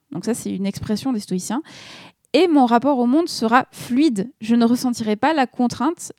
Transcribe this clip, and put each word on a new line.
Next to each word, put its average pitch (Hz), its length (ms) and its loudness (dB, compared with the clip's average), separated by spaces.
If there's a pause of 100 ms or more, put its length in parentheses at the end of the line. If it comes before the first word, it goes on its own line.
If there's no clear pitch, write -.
(120)
Donc - 140 -8
ça, 220 80 -2
c'est 202 180 -8
une 190 140 -4
expression 214 480 -4
des 214 60 -4
stoïciens. 208 420 -6 (760)
Et 349 140 4
mon 285 160 4
rapport 247 340 2
au 240 60 2
monde 311 240 2
sera 233 420 0
fluide. 247 580 0 (120)
Je 226 140 2
ne 233 100 4
ressentirai 233 500 0
pas 285 180 0
la 262 140 2
contrainte 247 720 -4